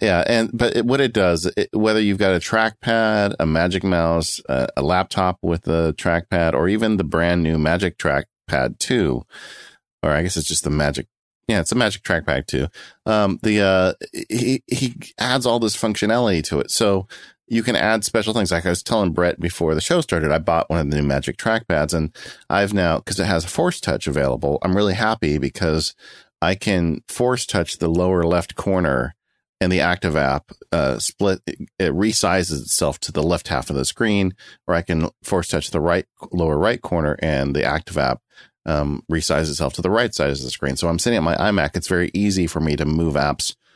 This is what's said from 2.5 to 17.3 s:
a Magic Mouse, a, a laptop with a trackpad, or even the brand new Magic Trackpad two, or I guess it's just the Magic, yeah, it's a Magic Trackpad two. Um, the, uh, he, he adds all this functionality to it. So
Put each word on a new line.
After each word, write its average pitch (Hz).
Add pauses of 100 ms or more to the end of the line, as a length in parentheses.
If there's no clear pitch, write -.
a 80
Magic 87
Mouse, 85
a, 65
a 67
laptop 90
with 85
a 82
trackpad, 85
or 80
even 110
the 92
brand 85
new 80
Magic 82
Trackpad 69
two, 80 (800)
or 76
I 76
guess 90
it's 78
just 78
the 76
Magic, 73 (400)
yeah, 107
it's -
a 117
Magic 113
Trackpad 76
two. 67 (400)
Um, 104
the, 104
uh, 95 (360)
he, 123
he 123 (240)
adds 127
all 120
this 110
functionality 107
to 73
it. -
So 98 (400)